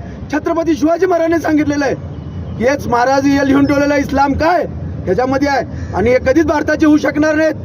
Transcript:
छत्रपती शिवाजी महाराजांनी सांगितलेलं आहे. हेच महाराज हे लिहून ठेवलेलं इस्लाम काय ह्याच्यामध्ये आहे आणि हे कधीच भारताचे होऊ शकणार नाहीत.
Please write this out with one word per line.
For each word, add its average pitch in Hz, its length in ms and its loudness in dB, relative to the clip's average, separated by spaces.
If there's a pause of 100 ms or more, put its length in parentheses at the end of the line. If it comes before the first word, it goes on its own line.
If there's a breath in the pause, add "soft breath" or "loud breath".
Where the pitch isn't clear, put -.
(320 loud breath)
छत्रपती 320 440 -2
शिवाजी 330 300 0
महाराजांनी 330 360 0
सांगितलेलं 294 420 0
आहे. 233 100 -2 (680)
हेच 269 220 0
महाराज 262 400 2
हे 277 200 2
लिहून 277 200 4
ठेवलेलं 285 280 2
इस्लाम 277 380 0
काय 311 320 0 (400)
ह्याच्यामध्ये 262 440 0
आहे - 460 -4
आणि 208 160 0
हे 247 80 4
कधीच 277 280 2
भारताचे 302 400 0
होऊ 302 100 6
शकणार 294 380 0
नाहीत. 311 200 0 (100)